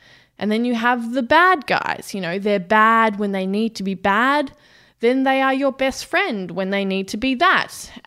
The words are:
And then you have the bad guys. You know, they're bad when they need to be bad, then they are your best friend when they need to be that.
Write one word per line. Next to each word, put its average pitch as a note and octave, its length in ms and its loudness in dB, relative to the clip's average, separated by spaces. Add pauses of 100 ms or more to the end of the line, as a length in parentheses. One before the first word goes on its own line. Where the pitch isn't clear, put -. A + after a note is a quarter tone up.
(380)
And G#3 140 -4
then A3+ 140 0
you B3 100 0
have A#3 380 -2
the C4 100 -2
bad E4 420 4
guys. - 480 -4
You G3 80 -8
know, F3 160 -4
they're G3+ 220 0
bad A3 580 4
when G3+ 140 -4
they F#3+ 160 -2
need G#3+ 280 -2
to G3 80 -8
be F#3+ 120 -4
bad, B3 560 0 (500)
then C4 220 2
they C4+ 180 2
are C4+ 120 2
your C4+ 180 0
best C4+ 340 -4
friend B3 460 -4
when F#3 180 -4
they G3 160 -2
need F#3+ 240 -4
to A3 80 -6
be C4 180 -2
that. - 560 0 (160)